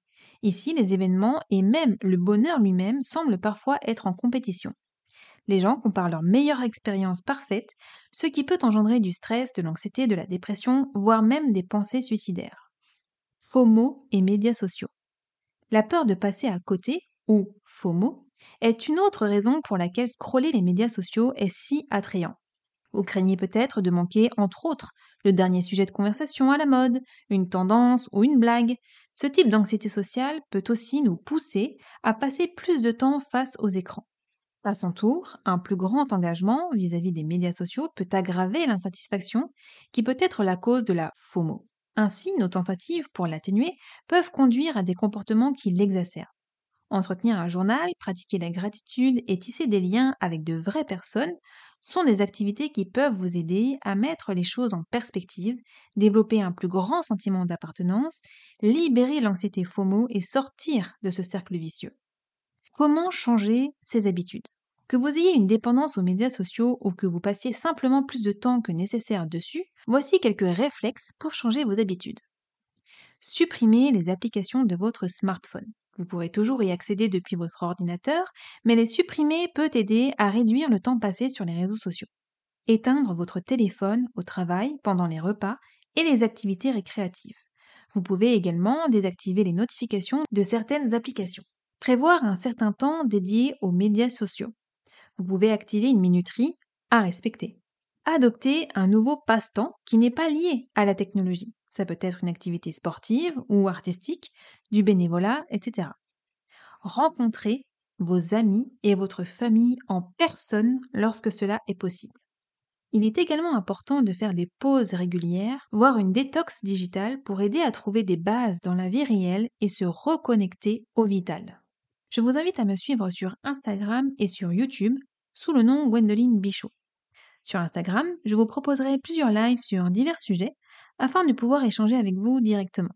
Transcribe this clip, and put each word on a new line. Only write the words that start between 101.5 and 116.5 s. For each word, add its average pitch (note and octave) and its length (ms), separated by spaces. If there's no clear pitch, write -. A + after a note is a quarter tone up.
Ça - 160
peut E3+ 140
être F3+ 240
une F3 60
activité E3+ 420
sportive C4+ 640
ou G3+ 180
artistique, F3+ 640
du G#3+ 100
bénévolat, F#3+ 680
et G#3 120
cetera. G#3+ 340
Rencontrer B3 840
vos F3 340
amis A3 380
et G3+ 140
votre F#3+ 280
famille A#3+ 540
en F#3 160
personne B3+ 640
lorsque A3 380
cela G#3 360
est F#3+ 100
possible. - 400
Il G#3+ 100
est A3 140
également E4 380
important G#3+ 480
de G3 100
faire G3 200
des F3 240
pauses C4 360
régulières, F3+ 800
voire A#3+ 260
une F#3+ 160
détox C#4 500